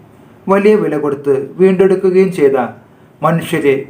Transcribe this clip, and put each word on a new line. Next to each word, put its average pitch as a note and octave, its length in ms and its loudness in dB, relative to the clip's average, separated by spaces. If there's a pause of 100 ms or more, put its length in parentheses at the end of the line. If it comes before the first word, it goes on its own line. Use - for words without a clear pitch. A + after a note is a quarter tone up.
(480)
വലിയ G3+ 280 2
വില D#3 220 -2
കൊടുത്ത് C#3 540 -4
വീണ്ടെടുക്കുകയും F#3 800 2
ചെയ്ത C3+ 320 0 (580)
മനുഷ്യരെ D#3+ 680 0